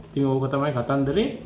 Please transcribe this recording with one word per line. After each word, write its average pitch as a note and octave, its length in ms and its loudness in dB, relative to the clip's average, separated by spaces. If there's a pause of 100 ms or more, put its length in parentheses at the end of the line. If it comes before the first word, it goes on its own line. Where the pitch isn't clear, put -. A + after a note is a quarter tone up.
ඉතින් - 240 -2
ඕක C3+ 240 2
තමයි C#3 220 0
කතන්දරේ. C#3 540 0 (200)